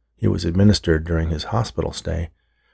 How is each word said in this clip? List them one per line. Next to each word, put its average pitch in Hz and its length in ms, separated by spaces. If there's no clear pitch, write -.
he - 120
was 92 200
administered 87 580
during 82 240
his 78 160
hospital 85 480
stay 82 380